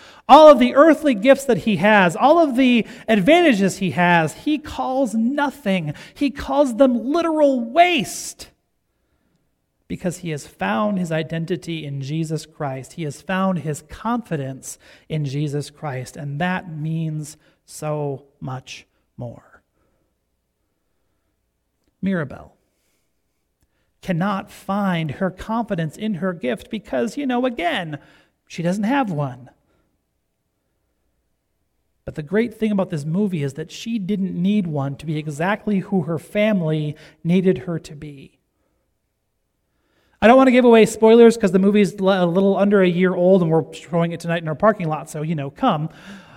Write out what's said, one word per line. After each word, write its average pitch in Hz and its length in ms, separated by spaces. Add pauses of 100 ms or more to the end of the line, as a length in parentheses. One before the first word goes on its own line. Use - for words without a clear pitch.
(280)
All 311 220
of 294 80
the 247 160
earthly 294 400
gifts 262 320
that 220 140
he 214 180
has, 190 380
all 262 240
of 294 160
the 247 300 (220)
advantages 220 680
he 185 140
has, 170 420
he 302 240
calls 254 560
nothing. 226 800 (220)
He 285 160
calls 269 460
them 240 340
literal 311 500
waste 302 880 (1400)
because 175 300
he 170 140
has 147 140
found 208 540
his 170 120
identity 165 720
in 139 160
Jesus 156 440
Christ. 135 480
He 175 100
has 143 180
found 190 380
his 147 240
confidence 151 920 (300)
in 156 180
Jesus 143 440
Christ, 131 480
and 143 240
that 180 280
means 156 680 (280)
so 147 600 (140)
much - 460 (300)
more. - 460 (2500)
Mirabel 156 540 (1500)
cannot 190 500
find 185 600
her 185 200
confidence 202 640
in 214 180
her 180 180
gift 214 360
because, 240 480
you 285 80
know, 254 200
again, 233 520 (500)
she - 140
doesn't 185 220
have 240 280
one. 127 380 (2500)
But - 100
the 160 80
great 214 300
thing 214 180
about 196 180
this 151 140
movie 175 400
is 139 120
that 160 140
she 233 300
didn't 180 420
need 196 240
one 143 300
to 143 100
be 151 120
exactly 175 600
who 185 240
her 160 140
family 156 760 (260)
needed 180 380
her 165 200
to 160 160
be. 143 440 (1800)
I 202 60
don't 247 100
want 262 100
to 262 40
give 247 120
away 226 220
spoilers 226 500
'cause 202 160
the 190 80
movie's 202 400
l-, 185 240
a - 20
little 190 300
under 202 260
a 185 60
year 180 260
old 180 280
and 165 100
we're 160 220
showing 170 400
it 165 80
tonight 170 200
in 160 60
our 156 80
parking 208 320
lot, 156 220
so, 156 120
you 156 140
know, 139 140
come. 160 400 (480)